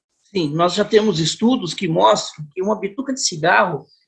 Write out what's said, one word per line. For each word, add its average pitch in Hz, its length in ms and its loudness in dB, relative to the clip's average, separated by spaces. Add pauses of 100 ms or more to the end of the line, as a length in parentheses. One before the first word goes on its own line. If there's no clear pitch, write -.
(240)
Sim, 165 260 -2
nós 170 240 0
já 202 100 0
temos 208 360 2
estudos 185 540 0
que 190 140 -6
mostram 185 680 0
que 185 100 -6
uma 202 160 -2
bituca 233 340 -6
de 262 80 -8
cigarro, 175 640 0 (220)